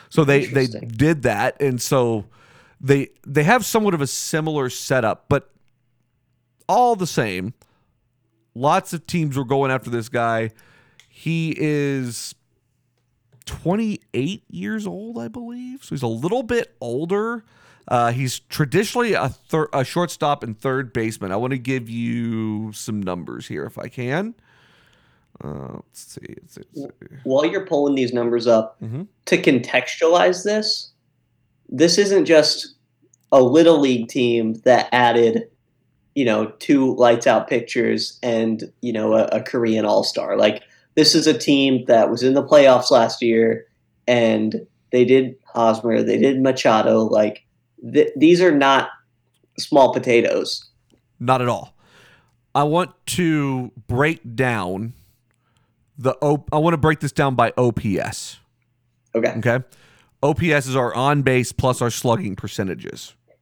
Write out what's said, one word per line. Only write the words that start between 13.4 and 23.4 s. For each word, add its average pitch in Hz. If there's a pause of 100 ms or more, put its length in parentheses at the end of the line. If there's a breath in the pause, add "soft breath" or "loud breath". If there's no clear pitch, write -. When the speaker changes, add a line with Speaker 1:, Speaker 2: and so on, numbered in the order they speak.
Speaker 1:
twenty-eight 196
years 208
old, 214
I 233
believe. 247
So -
he's 139
a 120
little 160
bit 233
older. 196 (440 soft breath)
Uh, 120
he's 127
traditionally 196
a 127
thir-, -
a 135
shortstop 156
and 113
third 131
baseman. 110
I 95
wanna 127
give 123
you 113
some 107
numbers 85